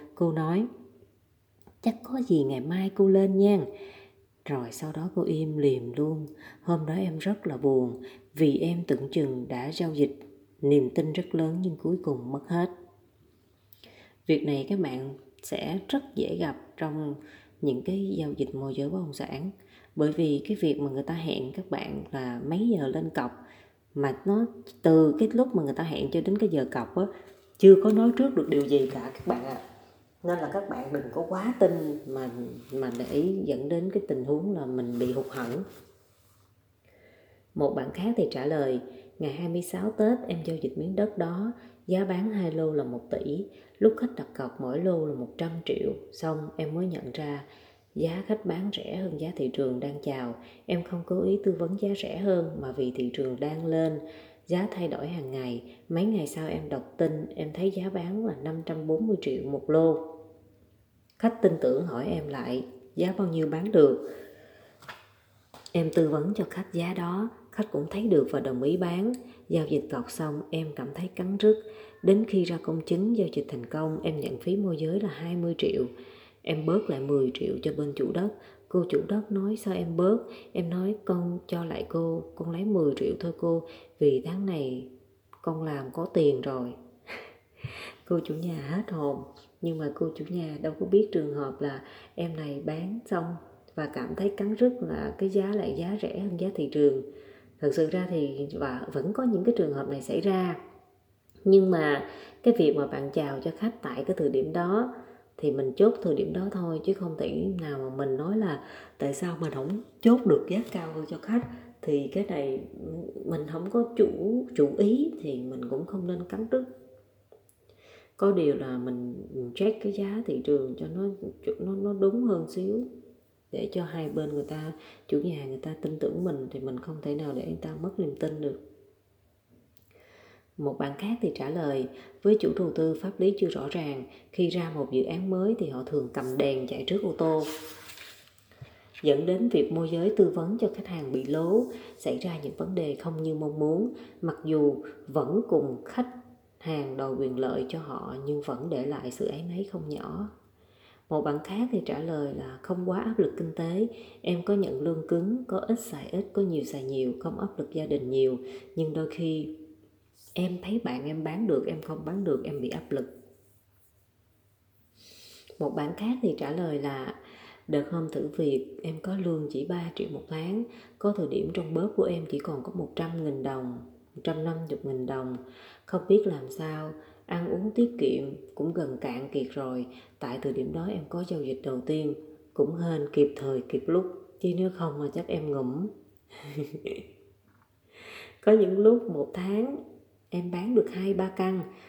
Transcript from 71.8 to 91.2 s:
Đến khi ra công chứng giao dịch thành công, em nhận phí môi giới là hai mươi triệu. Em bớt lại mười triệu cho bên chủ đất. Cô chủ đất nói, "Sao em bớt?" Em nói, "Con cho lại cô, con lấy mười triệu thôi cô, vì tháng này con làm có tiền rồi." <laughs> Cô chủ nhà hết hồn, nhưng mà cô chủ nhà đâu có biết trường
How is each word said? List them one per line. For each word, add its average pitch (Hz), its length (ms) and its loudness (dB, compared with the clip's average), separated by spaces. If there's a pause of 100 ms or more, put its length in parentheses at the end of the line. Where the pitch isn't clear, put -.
Đến 202 240 8
khi 185 160 4
ra 170 200 0
công 160 180 -2
chứng 202 360 2
giao 190 160 2
dịch 143 160 -2
thành 123 160 -6
công, 156 380 -2
em 156 160 -2
nhận 135 180 -4
phí 180 180 0
môi 190 220 0
giới 160 220 0
là 202 100 -2
hai 165 260 -6
mươi 170 220 0
triệu. - 280 2 (560)
Em 156 240 -2
bớt 190 240 2
lại 139 100 0
mười 135 340 2
triệu - 300 -2
cho 151 140 0
bên 147 180 -2
chủ - 160 0
đất. 190 180 0 (400)
Cô 175 200 2
chủ 143 180 2
đất 208 240 -2
nói, 196 240 0
"Sao 208 180 -2
em 170 240 -2
bớt?" 190 200 6 (360)
Em 175 160 -2
nói, 185 260 0 (100)
"Con 175 420 0
cho 170 180 -4
lại - 240 -4
cô, 165 340 0 (120)
con 170 160 -6
lấy 175 140 -2
mười 170 300 4
triệu - 240 0
thôi 170 180 -4
cô, 165 260 2 (360)
vì 135 260 6
tháng 185 200 -4
này 131 420 -2 (540)
con 160 220 -4
làm 139 300 -4
có 165 120 -4
tiền 143 360 4
rồi." 127 320 -4 (320)
<laughs> - 1040 -16
Cô 175 160 2
chủ 156 100 -6
nhà 165 240 -4 (120)
hết 185 220 -4
hồn, 143 320 -2 (380)
nhưng 165 160 -2
mà 147 180 -2
cô 165 200 0
chủ 156 140 -8
nhà 160 320 -4
đâu 156 180 -2
có 190 60 0
biết 196 260 6
trường 147 220 0